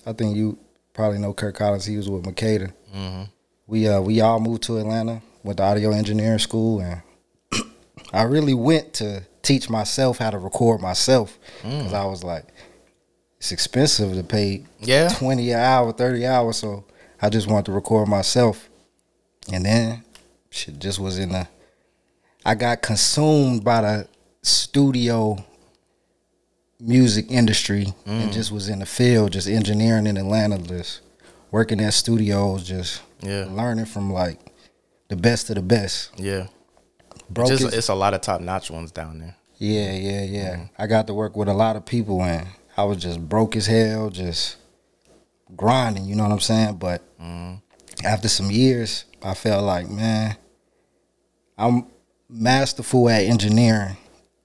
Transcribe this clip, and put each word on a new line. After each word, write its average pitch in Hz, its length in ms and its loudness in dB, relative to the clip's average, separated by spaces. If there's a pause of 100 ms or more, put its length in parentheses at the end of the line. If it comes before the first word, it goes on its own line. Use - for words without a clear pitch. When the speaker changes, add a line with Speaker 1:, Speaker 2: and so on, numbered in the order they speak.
Speaker 1:
I 113 80 -8
think 107 220 -2
you 107 220 -2 (360)
probably 107 260 0
know 101 140 -4
Kirk 101 220 -6
Collins. 101 300 0
He 104 120 -4
was 101 120 -6
with 92 140 -6
Makeda. 98 480 -2 (240)
Speaker 2:
Mm-hmm. 92 280 -10 (440)
Speaker 1:
We, 110 200 0
uh, 101 140 4
we 110 200 2
all 113 180 4
moved 113 240 -4
to 117 140 -4
Atlanta, 110 440 -4 (220)
went 98 140 -6
to 98 60 0
audio 104 280 2
engineering 107 480 2
school, 113 420 0
and 87 200 -8 (500)
<clears throat> - 600 -12
I 107 100 2
really 139 300 2
went 139 420 2
to 101 280 -6 (180)
teach - 280 2
myself 117 500 0
how 113 120 -2
to 104 80 -4
record 107 420 2
myself, 107 560 2 (240)
'cause 117 300 -6
Speaker 2:
Mm. - 20 -6
Speaker 1:
I 101 120 -2
was 95 180 -6
like, 82 220 -8 (920)
"It's - 140 -6
expensive 104 640 0
to 92 80 -4
pay 101 400 -2 (160)
Speaker 2:
Yeah. 139 300 4
Speaker 1:
twenty 127 420 0
an 117 80 0
hour, 123 320 4
thirty 123 340 0
hours," 120 320 2
so 101 280 -8 (360)
I 104 80 2
just 107 180 0
wanted 104 180 2
to 98 80 -6
record 107 340 2
myself. 104 600 2 (840)
And 92 120 -2
then 113 380 0 (460)
shit - 300 -12
just 95 180 -6
was 95 220 -4
in 92 100 -4
the, 90 180 -4 (960)
I 110 120 2
got 120 260 -2
consumed 135 840 2
by 113 180 4
the 107 260 0 (340)
studio 120 960 2 (1400)
music 117 520 4
industry 101 640 2 (120)
and 107 240 -2
Speaker 2:
Mm. 101 40 -6
Speaker 1:
just 107 180 -4
was 101 180 -8
in 98 100 -6
the 98 60 -8
field, 113 460 4
just 95 160 -4
engineering 107 600 2
in 101 100 -2
Atlanta, 101 400 0
just 87 440 -10 (500)
working 110 280 2
at 107 140 0
studios, 101 720 0
just 90 380 -8 (200)
Speaker 2:
Yeah. 98 280 -6
Speaker 1:
learning 110 360 -4
from, 98 260 -6
like, 90 280 -4 (680)
the 98 80 -8
best 113 340 0
of 107 60 -4
the 98 60 -4
best. 98 560 0
Speaker 2:
Yeah. 98 300 -6 (840)
Speaker 1:
Broke 120 180 0
Speaker 2:
Just, 131 160 2
Speaker 1:
his 113 100 -2
Speaker 2:
it's 113 160 -2
a 98 60 0
lot 98 180 2
of 95 80 -2
top-notch 90 480 -4
ones 82 220 -12
down 80 280 -12
there. 85 160 -16 (220)
Speaker 1:
Yeah, 104 360 -2
yeah, 98 300 -4
yeah. 95 340 -6
Speaker 2:
Mm. 85 200 -12
Speaker 1:
I 107 100 -6
got 110 200 2
to 107 60 -8
work 107 240 -4
with 101 100 -2
a 101 60 2
lot 110 220 2
of - 100 -12
people, 104 360 -2
and 85 240 -2 (300)
I 101 80 0
was 101 140 0
just 85 300 -8
broke 110 280 0
as 104 120 -2
hell, 110 420 2
just 92 480 -6 (1000)
grinding, 110 500 0
you 101 100 -4
know 107 80 2
what 104 100 2
I'm 101 80 0
saying? 110 340 2
But 87 260 -4 (200)
Speaker 2:
Mm. 87 400 -12 (420)
Speaker 1:
after 107 240 0
some 98 240 0
years, 120 540 0 (180)
I 95 100 -4
felt 101 300 0
like, 90 260 -2
man, 110 460 -2 (1200)
I'm 120 280 2 (440)
masterful 123 800 2
at 107 140 4
engineering. 107 720 4 (500)